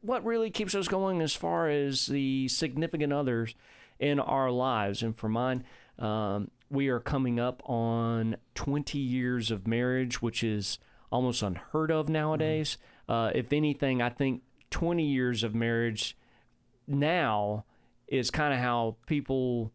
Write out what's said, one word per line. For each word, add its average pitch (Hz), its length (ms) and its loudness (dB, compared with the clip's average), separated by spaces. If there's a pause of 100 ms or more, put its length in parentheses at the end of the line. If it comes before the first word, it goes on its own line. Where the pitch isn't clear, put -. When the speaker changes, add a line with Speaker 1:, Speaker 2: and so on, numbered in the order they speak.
Speaker 1:
what 220 240 -2
really 226 260 2
keeps 202 240 -2
us 190 140 0
going 190 320 2
as 156 120 2
far 170 360 0
as 143 380 0
the 135 420 0
significant 151 640 -2
others 120 420 0 (420)
in 143 220 2
our 131 320 2
lives. 117 500 0
And 113 160 -2
for 110 120 -4
mine, 127 340 0 (340)
um, 104 540 -2 (180)
we 139 200 0
are 123 100 0
coming 123 400 0
up 123 300 -2
on 117 680 0 (200)
twenty 143 440 -2
years 123 520 0
of 98 160 -4
marriage, 123 540 0
which 113 220 -2
is 107 340 -2 (340)
almost 123 300 0
unheard 113 500 -2
of 156 180 0
nowadays. 156 680 0 (320)
Speaker 2:
Mm-hmm. - 20 2
Speaker 1:
Uh, 113 180 2
if - 240 0
anything, 143 480 2
I 120 80 2
think 131 320 -2 (280)
twenty 170 380 0
years 123 360 2
of 110 120 -2
marriage 117 600 0 (720)
now 139 760 2 (420)
is 127 240 0
kinda 147 260 0
how 120 480 0
people 127 680 0